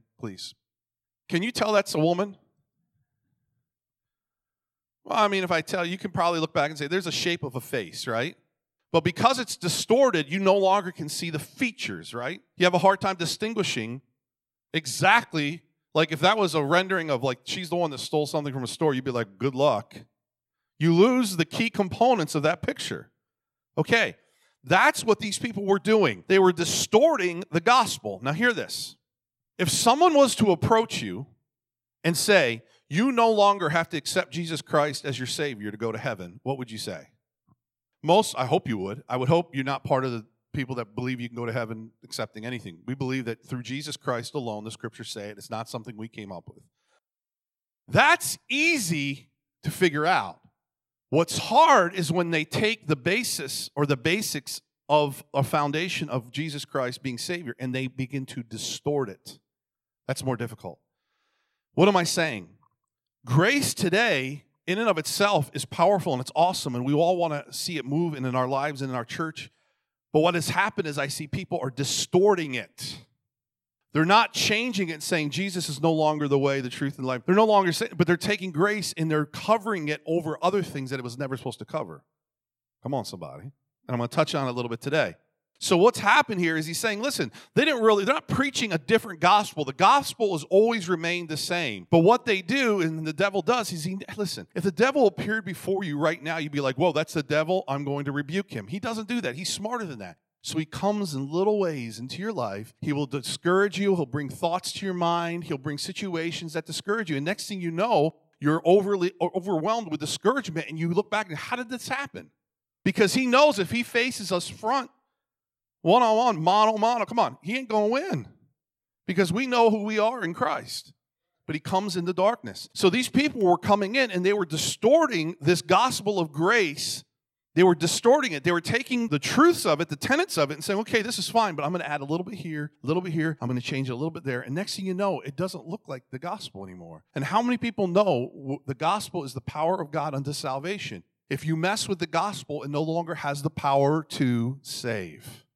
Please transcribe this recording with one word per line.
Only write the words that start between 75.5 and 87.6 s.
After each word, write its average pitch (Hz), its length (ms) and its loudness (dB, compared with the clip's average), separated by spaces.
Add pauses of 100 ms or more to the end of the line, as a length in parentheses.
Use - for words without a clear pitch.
is 139 100 -8
no 165 120 4
longer 151 360 0
the 139 100 4
way, 139 220 0
the 127 80 -6
truth, 139 300 -6
and 131 80 -6
life." 127 180 -4
They're 185 100 4
no 220 120 6
longer 196 260 4
saying, 226 240 -4
but 165 100 2
they're 175 120 2
taking 190 340 -4
grace 202 460 0
and 160 120 0
they're 151 140 2
covering 202 640 -2
it 151 180 -4
over 160 360 -2
other 190 200 2
things 135 280 -8
that 131 100 -6
it - 20 -8
was 120 140 -8
never 135 220 -6
supposed 120 220 -8
to 110 40 -12
cover. 92 400 -10 (800)
Come 135 100 -8
on, 127 140 -4
somebody. 78 380 -14
And 139 80 -16 (360)
I'm 127 80 -4
gonna 120 120 -2
touch 156 260 0
on 139 120 -2
it 123 40 -4
a - 20 -4
little 120 160 -4
bit 113 140 -8
today. 135 320 -2 (440)
So - 200 2
what's 208 200 6
happened 226 400 2
here 165 180 2
is 156 100 -2
he's 160 120 -6
saying, 214 220 -4
listen, 226 320 -4 (220)
they 254 100 4